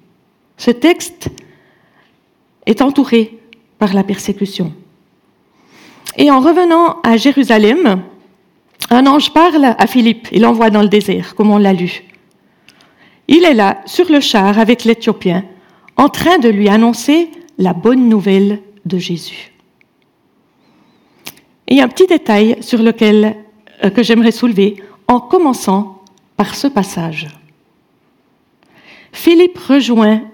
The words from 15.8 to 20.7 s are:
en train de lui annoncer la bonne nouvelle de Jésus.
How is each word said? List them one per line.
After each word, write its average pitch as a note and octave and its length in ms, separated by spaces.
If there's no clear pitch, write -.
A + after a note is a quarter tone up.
en C#4 140
train F4 300
de A#3 100
lui G3+ 200
annoncer A#3 600
la F#3 160
bonne A#3+ 360
nouvelle G3+ 520
de F3+ 120
Jésus. - 560